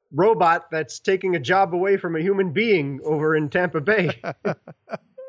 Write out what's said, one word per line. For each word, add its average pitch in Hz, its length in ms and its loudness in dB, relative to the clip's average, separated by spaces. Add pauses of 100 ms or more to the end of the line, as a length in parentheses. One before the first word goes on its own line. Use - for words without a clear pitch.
(140)
robot 170 580 2
that's 156 280 -6
taking 190 360 0
a 165 40 0
job 175 340 2
away 190 240 2
from 170 180 -4
a 156 60 -2
human 190 320 0
being 151 500 0
over 156 320 0
in 156 140 0
Tampa 175 320 0
Bay. 185 420 0
<laughs> - 80 -8 (960)